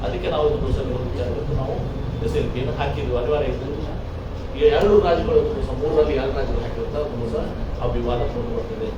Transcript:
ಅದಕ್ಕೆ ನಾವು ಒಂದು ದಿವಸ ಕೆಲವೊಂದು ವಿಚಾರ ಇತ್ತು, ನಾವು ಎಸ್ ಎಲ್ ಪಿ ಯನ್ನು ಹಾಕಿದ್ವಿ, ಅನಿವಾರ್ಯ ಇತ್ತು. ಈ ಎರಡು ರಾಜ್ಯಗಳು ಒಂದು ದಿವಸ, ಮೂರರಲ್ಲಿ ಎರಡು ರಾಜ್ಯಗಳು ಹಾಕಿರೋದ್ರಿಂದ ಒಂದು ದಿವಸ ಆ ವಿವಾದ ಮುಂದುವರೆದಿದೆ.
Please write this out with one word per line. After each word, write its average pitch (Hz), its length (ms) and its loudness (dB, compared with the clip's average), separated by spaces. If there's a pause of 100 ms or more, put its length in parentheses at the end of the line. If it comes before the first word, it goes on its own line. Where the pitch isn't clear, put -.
ಅದಕ್ಕೆ - 260 -2
ನಾವು 151 180 2
ಒಂದು 143 180 0
ದಿವಸ 135 120 2
ಕೆಲವೊಂದು 131 320 -2
ವಿಚಾರ - 160 -2
ಇತ್ತು, - 280 -2
ನಾವು - 460 -2 (240)
ಎಸ್ - 120 0
ಎಲ್ - 140 0
ಪಿ 123 80 -2
ಯನ್ನು 123 180 -2
ಹಾಕಿದ್ವಿ, 139 400 0
ಅನಿವಾರ್ಯ 147 300 2
ಇತ್ತು. 127 220 -4 (880)
ಈ - 20 -2
ಎರಡು 190 400 8
ರಾಜ್ಯಗಳು 165 380 4
ಒಂದು 147 160 2
ದಿವಸ, - 160 -2
ಮೂರರಲ್ಲಿ 151 460 2
ಎರಡು 135 200 0
ರಾಜ್ಯಗಳು 127 260 0
ಹಾಕಿರೋದ್ರಿಂದ - 360 -4
ಒಂದು 147 220 -4
ದಿವಸ 120 160 -2 (460)
ಆ 123 40 0
ವಿವಾದ 120 320 0
ಮುಂದುವರೆದಿದೆ. 113 800 -2